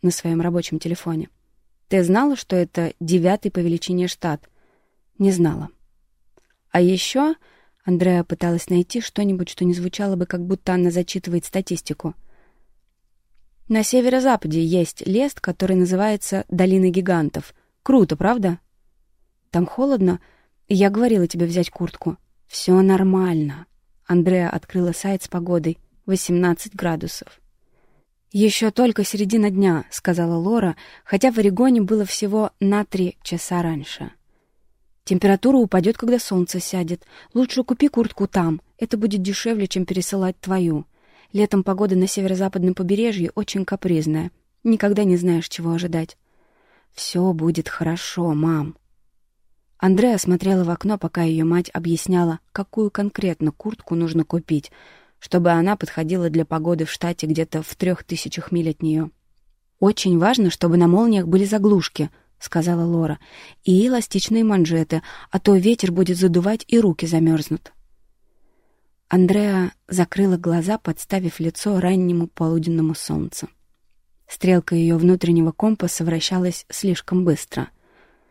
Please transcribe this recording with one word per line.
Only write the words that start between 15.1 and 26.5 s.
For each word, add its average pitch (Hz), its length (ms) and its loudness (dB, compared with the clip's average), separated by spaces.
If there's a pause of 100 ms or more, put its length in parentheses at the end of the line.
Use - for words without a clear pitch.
который 185 420 -2
называется 190 720 0
Долина 185 400 2
Гигантов. 175 680 -2 (280)
Круто, 233 320 4
правда?» 190 440 0 (880)
«Там 175 160 0
холодно? 202 540 0 (480)
Я 196 220 4
говорила 208 380 2
тебе 170 180 -2
взять 175 240 -2
куртку». - 480 -6 (300)
«Все 185 340 2
нормально». 185 840 2 (400)
Андреа 175 440 2
открыла 175 420 -4
сайт 196 320 -4
с - 40 -16
погодой. 170 500 -2 (280)
Восемнадцать 180 680 0